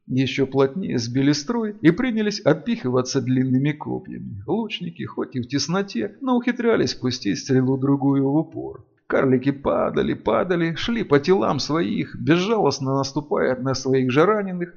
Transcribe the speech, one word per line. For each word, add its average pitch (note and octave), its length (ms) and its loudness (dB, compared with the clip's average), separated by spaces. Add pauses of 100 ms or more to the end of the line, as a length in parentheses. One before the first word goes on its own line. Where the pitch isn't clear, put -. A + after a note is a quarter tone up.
Еще C3 420 0
плотнее C3+ 520 0
сбили C3 340 2
строй A3 480 -4
и D#3 100 8
принялись G#3+ 480 0
отпихиваться C3 800 0
длинными B2+ 540 2
копьями. B2 720 -8
Лучники, G3 560 -4
хоть - 320 -8
и B2+ 60 -2
в A#2 80 -8
тесноте, G3 720 -4
но B3+ 160 0
ухитрялись A#3 560 0
пустить A#2 460 -2
стрелу C3 380 2
другую C#3 460 2
в C#3 140 2
упор. C3+ 480 -6 (220)
Карлики C3 440 2
падали, - 640 0
падали, E3+ 640 0
шли A#3 280 -2
по C#3+ 160 4
телам F#3 400 2
своих, E3 600 -2
безжалостно D3 760 2
наступая C3+ 600 -2
на C3 180 -2
своих B2+ 380 0
же D3+ 140 4
раненых, F#3 520 -2